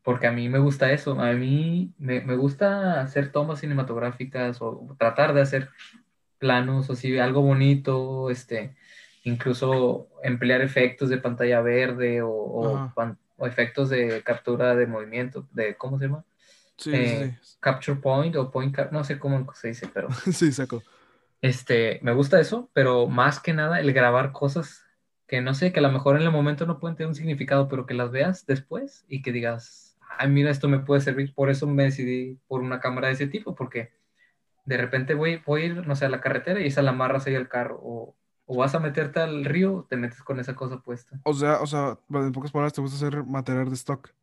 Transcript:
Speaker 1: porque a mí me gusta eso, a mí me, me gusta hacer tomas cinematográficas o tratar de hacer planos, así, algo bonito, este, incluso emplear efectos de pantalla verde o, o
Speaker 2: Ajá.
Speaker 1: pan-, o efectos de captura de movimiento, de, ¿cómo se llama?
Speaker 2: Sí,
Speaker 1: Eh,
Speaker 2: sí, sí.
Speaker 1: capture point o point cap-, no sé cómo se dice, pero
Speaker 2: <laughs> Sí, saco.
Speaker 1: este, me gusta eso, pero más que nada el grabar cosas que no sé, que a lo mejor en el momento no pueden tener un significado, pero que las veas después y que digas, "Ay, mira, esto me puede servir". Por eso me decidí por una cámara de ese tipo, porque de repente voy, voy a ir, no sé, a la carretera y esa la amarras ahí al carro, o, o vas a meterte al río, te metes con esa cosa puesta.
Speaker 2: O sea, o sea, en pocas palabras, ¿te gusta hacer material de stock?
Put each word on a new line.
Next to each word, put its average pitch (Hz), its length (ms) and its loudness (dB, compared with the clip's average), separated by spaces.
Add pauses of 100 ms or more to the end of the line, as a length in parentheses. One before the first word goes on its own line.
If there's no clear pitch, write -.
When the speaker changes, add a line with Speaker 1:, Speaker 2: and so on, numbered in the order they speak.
Speaker 1:
porque 120 260 0
a 117 40 4
mí 120 180 -2
me 135 100 2
gusta 139 320 4
eso, 143 280 0
a 120 140 2
mí 156 640 0
me, 127 240 -4
me 127 140 -2
gusta 180 680 0
hacer 139 300 -2
tomas 147 280 -2
cinematográficas 127 1000 -4
o 117 360 -8
tratar 139 360 2
de 139 80 6
hacer 135 280 0 (720)
planos, 131 500 0
así, 131 300 -2
algo 131 220 2
bonito, 135 920 4
este, 117 440 -6 (480)
incluso 127 840 0 (160)
emplear 123 380 2
efectos 135 480 2
de 127 80 0
pantalla 120 440 2
verde 123 600 0
o, 113 100 -2
o 113 440 -2
Speaker 2:
Ajá. 135 200 -6
Speaker 1:
pan-, 117 220 -4 (200)
o 135 80 -4
efectos 123 440 -2
de 120 340 0
captura 120 520 0
de 120 120 4
movimiento, 120 640 -8
de, 107 240 -2
¿cómo 135 240 -6
se 139 80 -2
llama? 147 160 -4 (540)
Speaker 2:
Sí, 151 160 -6
Speaker 1:
Eh, 131 480 0
Speaker 2:
sí, - 100 -20
sí. - 80 -20
Speaker 1:
capture 139 400 -2
point 143 360 2
o 131 160 -2
point 135 220 -2
cap-, 139 180 -2
no 151 120 -2
sé 139 160 -6
cómo 135 360 -2
se 113 140 -10
dice, - 240 -12
pero 98 160 -4
Speaker 2:
<laughs> 127 220 -2
Sí, 160 220 4
saco. 127 300 -6 (580)
Speaker 1:
este, 120 600 2
me 120 100 2
gusta 139 260 6
eso, 226 320 0
pero 127 360 4
más 135 340 2
que 170 120 -2
nada 156 280 0
el 139 120 2
grabar 127 380 4
cosas - 520 -4 (440)
que 127 140 -2
no 131 140 -2
sé, 180 180 2
que 170 60 2
a 143 40 6
lo 139 80 6
mejor 139 240 4
en 151 60 4
el 165 100 4
momento 147 340 2
no 165 140 -2
pueden 165 160 -6
tener 160 140 -6
un 151 60 -4
significado, 139 520 0
pero 127 180 -4
que 123 100 -8
las 123 160 -2
veas 156 340 0
después 160 640 -4
y 135 120 -8
que 127 120 -4
digas, 117 540 -6 (300)
"Ay, 139 120 0
mira, 143 220 4
esto 139 180 0
me 135 100 4
puede 139 220 2
servir". 139 340 -2
Por 139 140 2
eso 139 180 0
me 139 160 2
decidí 127 640 -2
por 127 140 -6
una 127 180 -6
cámara 127 280 -4
de 131 80 0
ese 139 120 -4
tipo, 143 280 -8
porque 120 360 -8 (760)
de 127 120 -4
repente 131 380 -2
voy, 160 300 -2
voy 151 180 0
a - 40 -2
ir, 175 200 -6
no 143 80 -2
sé, 139 100 -2
a 135 40 0
la 127 120 -4
carretera 151 400 -2
y 147 60 0
esa 139 160 0
la 135 80 4
amarras 131 360 0
ahí 135 80 0
al 127 140 -4
carro, 123 320 -6
o, 120 360 -12 (280)
o 127 120 -6
vas 139 180 2
a 165 40 0
meterte 151 420 -2
al 151 240 -2
río, 180 440 0
te 127 80 -4
metes 120 260 -6
con 131 160 -6
esa 127 160 -8
cosa 127 260 -8
puesta. 123 420 -12
Speaker 2:
O 151 100 0
sea, 147 280 6
o 147 60 -2
sea, 143 320 0 (100)
en 139 220 0
pocas 135 200 -6
palabras, 147 220 0
¿te 143 80 -4
gusta 139 160 -4
hacer 147 260 -2
material 131 460 -2
de 131 60 -4
stock? - 340 -6 (140)